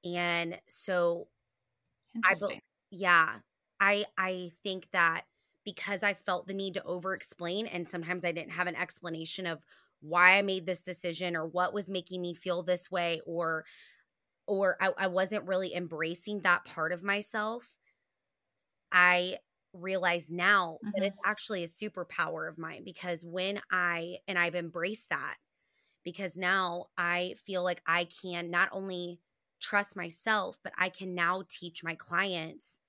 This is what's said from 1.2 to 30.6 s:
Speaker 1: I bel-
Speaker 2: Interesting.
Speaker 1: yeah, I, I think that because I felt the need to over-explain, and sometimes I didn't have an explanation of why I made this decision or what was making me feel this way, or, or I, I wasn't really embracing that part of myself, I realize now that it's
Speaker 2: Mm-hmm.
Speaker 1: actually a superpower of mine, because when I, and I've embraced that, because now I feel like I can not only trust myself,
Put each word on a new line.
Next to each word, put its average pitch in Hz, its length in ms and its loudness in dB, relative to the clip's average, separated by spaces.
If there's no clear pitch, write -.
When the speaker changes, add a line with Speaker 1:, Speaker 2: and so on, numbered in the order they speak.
Speaker 1:
I 190 120 8
bel- 196 180 -4
Speaker 2:
Interesting. - 80 -14
Speaker 1:
yeah, 170 500 4
I, 202 260 4
I 185 320 -2
think 185 300 -6
that 170 340 4
because 196 380 -4
I 202 120 2
felt - 320 -2
the 196 80 -6
need 196 200 -4
to 185 100 -4
over-explain, 180 800 -4
and 175 220 -6
sometimes 175 360 -6
I 170 80 0
didn't 160 200 -6
have 175 140 -2
an 165 100 -4
explanation 165 720 -6
of 160 180 -4
why 175 380 8
I 202 40 6
made 190 240 0
this 180 160 -4
decision 175 540 -4
or 160 100 -2
what 165 280 0
was 196 160 -4
making 180 320 -4
me 175 120 -4
feel 175 280 -4
this 175 280 0
way, 170 360 0
or, 165 380 -2
or 196 360 2
I, 190 160 4
I 190 100 2
wasn't 190 400 0
really 190 260 -2
embracing 170 680 -4
that 175 240 4
part 160 260 -2
of 175 120 -6
myself, 214 720 -4
I 180 480 6
realize 175 580 0
now 180 500 4
that 190 100 2
it's 196 120 0
Speaker 2:
Mm-hmm. - 80 -20
Speaker 1:
actually 202 380 -2
a 170 40 -4
superpower 165 800 -4
of 160 100 -12
mine, 160 260 -10
because 175 400 -6
when 185 360 -2
I, 175 480 0
and 185 100 0
I've 175 160 2
embraced 175 540 -2
that, 143 300 -4
because 180 320 -6
now 180 520 0
I 180 360 0
feel 185 200 -2
like 180 220 0
I 175 200 2
can 175 440 -6
not 175 220 4
only 180 480 -6
trust - 360 0
myself, 185 680 -2